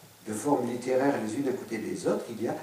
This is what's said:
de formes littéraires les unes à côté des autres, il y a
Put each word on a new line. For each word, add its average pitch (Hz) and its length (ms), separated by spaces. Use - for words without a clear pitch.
de 107 60
formes 123 360
littéraires 127 520
les 110 140
unes 135 120
à 123 60
côté - 240
des - 300
autres, - 220
il 107 140
y 120 40
a - 160